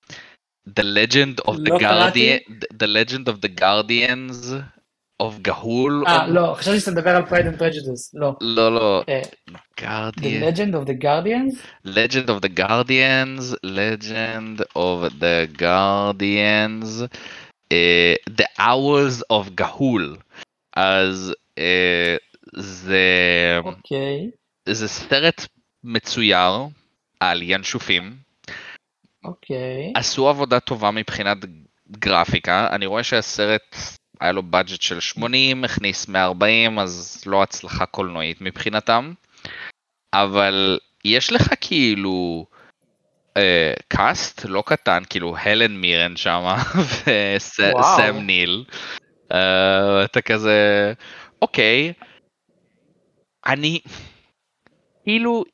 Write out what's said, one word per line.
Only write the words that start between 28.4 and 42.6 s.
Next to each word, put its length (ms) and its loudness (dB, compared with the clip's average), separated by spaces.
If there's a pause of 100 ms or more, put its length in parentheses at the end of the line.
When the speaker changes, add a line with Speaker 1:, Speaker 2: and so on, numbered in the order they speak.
Speaker 2:
אוקיי. 680 -8
Speaker 1:
עשו 340 0
עבודה 320 2
טובה 300 -2
מבחינת 480 -2 (520)
גרפיקה. 840 2
אני 140 -4
רואה 160 -2
שהסרט, 720 -2 (440)
היה 120 2
לו 100 -2
בדג'ט 400 -2
של 180 -4
שמונים, 640 0
הכניס 440 -4
מאה 160 0
ארבעים, 540 2
אז 480 -6
לא 160 2
הצלחה 440 -4
קולנועית 540 -6
מבחינתם. 720 -2 (1040)
אבל 640 2 (260)
יש 280 2
לך, 160 2 (120)
כאילו, 840 -2 (880)